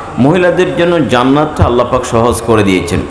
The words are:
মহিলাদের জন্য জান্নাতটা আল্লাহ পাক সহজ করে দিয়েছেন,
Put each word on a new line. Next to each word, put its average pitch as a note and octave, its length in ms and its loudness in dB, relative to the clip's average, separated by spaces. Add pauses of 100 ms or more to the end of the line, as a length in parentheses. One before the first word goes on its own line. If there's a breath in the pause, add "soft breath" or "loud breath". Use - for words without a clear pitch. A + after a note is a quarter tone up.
(180)
মহিলাদের E3+ 580 2
জন্য E3+ 180 0 (140)
জান্নাতটা C3+ 560 0
আল্লাহ A#2+ 220 2
পাক B2+ 180 -2
সহজ A#2 380 0
করে A2 200 2
দিয়েছেন, F#2 380 0 (100)